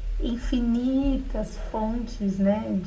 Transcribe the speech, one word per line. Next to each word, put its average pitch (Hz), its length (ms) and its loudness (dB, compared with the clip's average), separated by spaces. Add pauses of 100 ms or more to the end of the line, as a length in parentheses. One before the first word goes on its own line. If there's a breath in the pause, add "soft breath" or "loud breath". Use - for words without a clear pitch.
(200)
infinitas 247 1400 0 (120)
fontes, 220 680 -2
né, 208 260 4 (220)